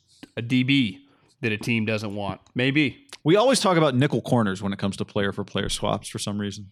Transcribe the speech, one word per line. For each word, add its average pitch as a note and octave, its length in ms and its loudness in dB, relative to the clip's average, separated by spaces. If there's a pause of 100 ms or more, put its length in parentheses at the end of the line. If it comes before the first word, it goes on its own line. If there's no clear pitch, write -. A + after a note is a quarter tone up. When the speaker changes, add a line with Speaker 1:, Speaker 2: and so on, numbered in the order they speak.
(360)
Speaker 1:
a A2+ 60 -6
D B2+ 220 2
B B2+ 420 0 (360)
that A2+ 100 0
a G#2 60 -2
team A2+ 280 -2
doesn't G#2+ 280 -4
want? G2 280 -8 (120)
Maybe. C3+ 540 -2 (160)
Speaker 2:
We E3 140 6
always B3 220 4
talk F#3 180 2
about D3 180 4
nickel B2+ 260 2
corners G#2 400 0
when G2 120 -4
it G2 40 -8
comes G2 200 -4
to G#2 80 -6
player-for-player G2+ 640 -4
swaps G#2 400 -4
for G#2+ 100 -10
some G#2 200 -6
reason. G2+ 320 -8